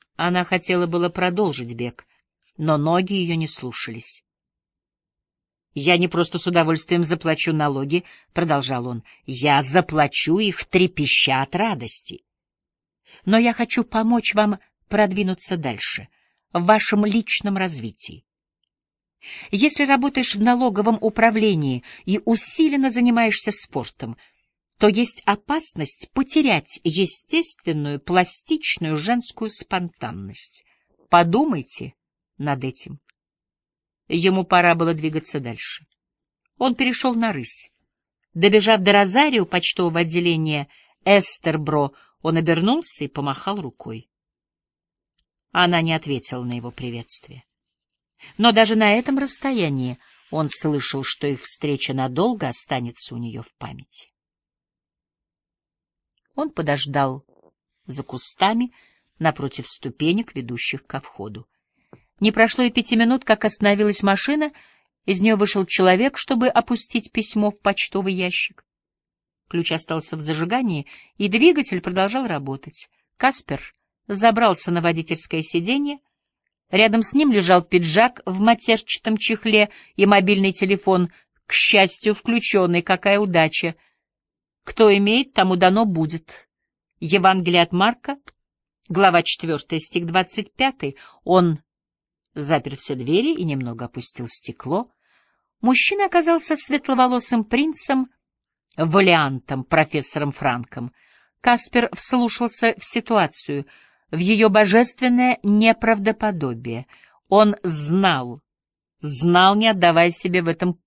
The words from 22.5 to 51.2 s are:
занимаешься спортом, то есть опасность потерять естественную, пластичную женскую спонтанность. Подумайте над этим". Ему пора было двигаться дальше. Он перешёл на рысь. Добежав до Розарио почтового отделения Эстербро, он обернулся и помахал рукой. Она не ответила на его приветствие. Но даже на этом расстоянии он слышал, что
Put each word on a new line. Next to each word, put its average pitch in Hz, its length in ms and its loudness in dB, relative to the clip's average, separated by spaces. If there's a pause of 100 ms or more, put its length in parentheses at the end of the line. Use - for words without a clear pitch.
занимаешься 233 640 2
спортом, - 640 -8 (600)
то 208 120 6
есть 226 360 -2
опасность - 880 -4
потерять 269 720 -2
естественную, 165 1160 -4
пластичную 180 1000 -2
женскую 220 520 -6
спонтанность. 104 1160 -10 (440)
Подумайте 175 840 0 (420)
над 139 260 -6
этим". 131 360 -12 (1080)
Ему 185 360 0
пора 175 320 4
было 165 180 0
двигаться 156 460 -4
дальше. - 460 -12 (720)
Он 240 180 0
перешёл 254 400 -2
на 226 160 0
рысь. - 400 -8 (640)
Добежав 202 480 4
до 196 100 4
Розарио 202 540 4
почтового 170 560 -2
отделения 160 640 -2 (380)
Эстербро, 151 840 0 (300)
он 160 160 0
обернулся 170 680 0
и - 20 -8
помахал 147 540 -6
рукой. 117 480 -14 (1400)
Она 175 300 2
не 165 120 -2
ответила 135 500 -6
на 123 100 -6
его 120 180 -10
приветствие. 123 720 -10 (920)
Но 233 140 4
даже 220 240 4
на 214 180 4
этом 247 240 0
расстоянии 170 840 -4 (320)
он 156 180 -2
слышал, 143 540 -2
что - 240 -6